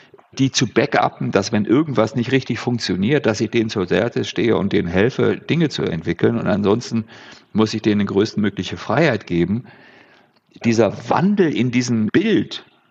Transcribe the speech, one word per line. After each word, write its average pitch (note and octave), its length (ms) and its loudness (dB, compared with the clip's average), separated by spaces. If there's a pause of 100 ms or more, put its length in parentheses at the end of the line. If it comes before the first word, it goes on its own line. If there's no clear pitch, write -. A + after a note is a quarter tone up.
(380)
die C3+ 140 2
zu - 160 0
backuppen, A#2+ 640 0
dass G2 200 0
wenn G#2+ 140 0
irgendwas B2 480 0
nicht A#2 180 -2
richtig C3 280 -2
funktioniert, A#2+ 640 -2
dass A2 160 0
ich A2 80 -4
denen A2+ 180 0
zur G2+ 180 -4
Seite F#2 380 0
stehe G#2+ 320 0
und F#2 160 -2
denen F#2 160 0
helfe, G#2+ 480 0
Dinge D#3 320 -2
zu - 140 -6
entwickeln A2 560 0
und - 80 -4
ansonsten G#2+ 580 0 (480)
muss G#2+ 220 2
ich A2 80 -4
denen G#2 180 2
die G2 60 0
größtmögliche G2 720 -2
Freiheit B2 480 0
geben. F2 380 0 (1000)
Dieser A2 440 2
Wandel F#3 460 2
in B2 160 0
diesem A#2+ 380 0
Bild, F#3+ 560 0 (260)